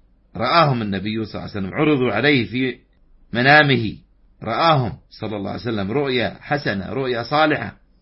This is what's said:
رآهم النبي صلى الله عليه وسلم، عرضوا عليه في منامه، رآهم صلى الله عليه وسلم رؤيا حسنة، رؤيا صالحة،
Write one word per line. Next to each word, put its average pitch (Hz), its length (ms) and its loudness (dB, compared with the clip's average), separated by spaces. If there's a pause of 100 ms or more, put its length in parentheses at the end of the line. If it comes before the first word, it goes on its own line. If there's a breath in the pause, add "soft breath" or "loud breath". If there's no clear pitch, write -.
(360)
رآهم 131 460 4
النبي 107 440 -4
صلى 98 80 -14
الله 80 160 -10
عليه - 20 -18
وسلم، 95 220 -6
عرضوا 127 380 2
عليه 120 340 2
في 123 340 -4 (540)
منامه، 131 640 4 (460)
رآهم 123 540 0 (120)
صلى 107 280 -8
الله 98 120 -6
عليه 98 120 -8
وسلم 101 300 -4
رؤيا 127 500 -2
حسنة، 107 480 -4
رؤيا 123 340 -4
صالحة، 147 520 0 (260)